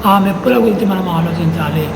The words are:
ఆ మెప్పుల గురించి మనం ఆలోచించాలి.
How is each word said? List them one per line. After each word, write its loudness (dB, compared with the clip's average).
ఆ 4
మెప్పుల 0
గురించి 2
మనం -2
ఆలోచించాలి. -2